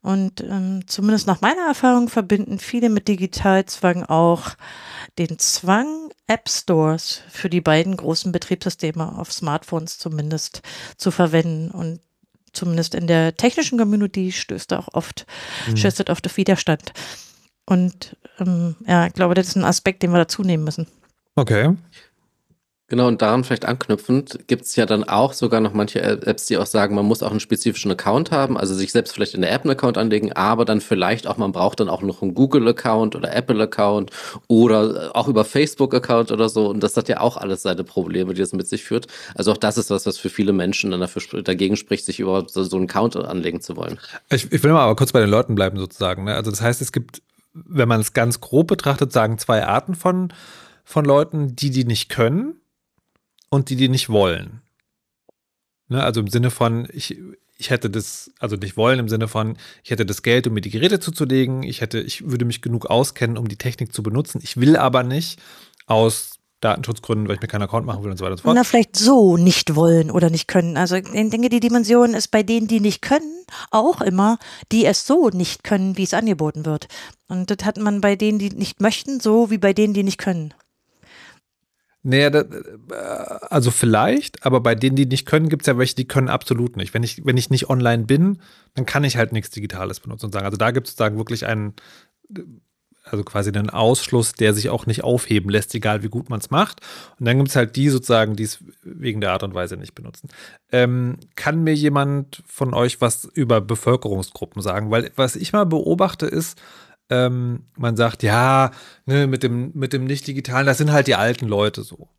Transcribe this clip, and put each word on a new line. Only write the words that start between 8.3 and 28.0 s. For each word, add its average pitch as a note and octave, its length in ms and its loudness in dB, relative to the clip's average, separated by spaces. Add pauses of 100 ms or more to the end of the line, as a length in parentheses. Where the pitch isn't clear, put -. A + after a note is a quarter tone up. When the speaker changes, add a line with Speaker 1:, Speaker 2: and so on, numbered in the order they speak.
Speaker 1:
Betriebssysteme E3+ 840 -6
auf - 140 -10
Smartphones D#3+ 680 -6
zumindest D#3 640 -6 (340)
zu - 140 -2
verwenden. E3 600 0
Und E3 300 -8 (520)
zumindest E3 420 -2
in E3+ 120 -2
der E3 300 2
technischen B3 420 0
Community G3+ 540 0
stößt - 380 -10
da - 100 -2
auch - 120 -12
oft, - 340 -8 (420)
Speaker 2:
Mhm. A2+ 80 0
Speaker 1:
stößt G#2+ 240 0
das - 100 -4
oft - 160 -4
auf E3 100 -6
Widerstand. F3+ 560 0 (720)
Und, F3+ 520 0 (220)
ähm, E3+ 380 0 (100)
ja, F3 200 4
ich E3+ 80 -6
glaube, F3+ 200 2
das F3+ 140 2
ist - 80 -4
ein F#3+ 80 2
Aspekt, F#3 380 0
den F3+ 100 0
wir F3 60 6
dazu E3 240 0
nehmen F3 220 0
müssen. D#3 220 -6 (480)
Speaker 2:
Okay. A#2 400 4 (1120)
Speaker 3:
Genau, B2 200 2
und A#2 120 0
daran A2+ 220 4
vielleicht B2+ 220 -4
anknüpfend B2 840 -2
gibt's - 300 -2
ja A2+ 100 2
dann G#2+ 160 0
auch A#2 300 0
sogar A#2 280 0
noch G#2+ 120 0
manche G#2 280 -2
Ä-, G#2 240 -2
Apps, - 220 -4
die A2 100 0
auch G2+ 100 0
sagen, G2+ 280 0
man G2+ 100 2
muss A2 200 2
auch G2 80 -4
einen G#2 80 -4
spezifischen - 500 -2
Account G#2+ 400 0